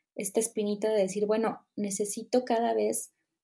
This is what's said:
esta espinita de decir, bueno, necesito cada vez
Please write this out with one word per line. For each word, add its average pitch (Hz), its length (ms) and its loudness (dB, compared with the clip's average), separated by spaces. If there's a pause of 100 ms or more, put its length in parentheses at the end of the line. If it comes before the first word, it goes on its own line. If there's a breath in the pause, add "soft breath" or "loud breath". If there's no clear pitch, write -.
(160)
esta - 240 -4
espinita 208 500 -2
de 214 120 4
decir, 196 260 0
bueno, 214 320 0 (160)
necesito 208 720 -2
cada 233 280 2
vez 220 380 0 (320)